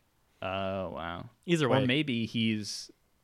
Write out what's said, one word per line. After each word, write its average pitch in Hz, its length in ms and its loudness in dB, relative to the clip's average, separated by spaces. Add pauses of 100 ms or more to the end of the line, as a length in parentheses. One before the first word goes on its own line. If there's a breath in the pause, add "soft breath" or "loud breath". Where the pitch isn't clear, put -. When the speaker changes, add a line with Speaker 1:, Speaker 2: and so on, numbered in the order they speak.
(420)
Speaker 1:
Oh, 95 480 -2
wow. 85 400 -8 (180)
Speaker 2:
Either 165 200 4
Speaker 1:
Or - 20 4
Speaker 2:
way. 135 180 4
Speaker 1:
maybe 123 400 2
he's 110 600 -2 (340)